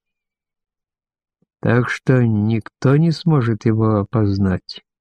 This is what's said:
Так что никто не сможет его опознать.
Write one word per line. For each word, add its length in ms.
Так 280
что 340
никто 720
не 140
сможет 540
его 320
опознать. 880